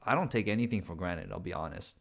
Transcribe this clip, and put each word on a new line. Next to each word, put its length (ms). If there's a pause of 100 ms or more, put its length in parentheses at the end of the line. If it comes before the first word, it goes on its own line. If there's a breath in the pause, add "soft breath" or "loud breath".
I 120
don't 160
take 180
anything 340
for 120
granted, 380
I'll 80
be 120
honest. 480